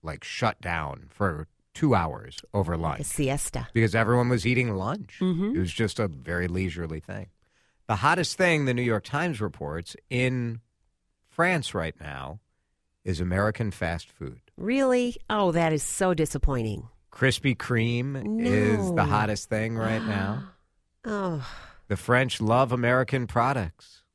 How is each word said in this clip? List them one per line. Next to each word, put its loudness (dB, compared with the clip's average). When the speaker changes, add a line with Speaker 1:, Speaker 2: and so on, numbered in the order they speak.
Speaker 1:
like, -10
shut -2
down -6
for -2
two 4
hours -2
over 2
Speaker 2:
Like -2
a -2
Speaker 1:
lunch. -6
Speaker 2:
siesta. -2
Speaker 1:
Because 4
everyone 4
was 2
eating 2
lunch. -4
Speaker 2:
Mm-hmm. 0
Speaker 1:
It 0
was -2
just -2
a 0
very -4
leisurely -4
thing. -12
The 2
hottest 2
thing, 4
the 2
New 0
York 0
Times -2
reports, -8
in 0
France 0
right -2
now -8
is -2
American 0
fast -4
food. -12
Speaker 2:
Really? 0
Oh, 2
that 4
is 0
so 0
disappointing. 0
Speaker 1:
Krispy 2
Kreme 0
is 4
the 0
Speaker 2:
No. 4
Speaker 1:
hottest 0
thing -2
right 0
now. -2
Speaker 2:
<gasps> -20
Oh. -2
Speaker 1:
The -2
French 2
love 4
American 2
products. -2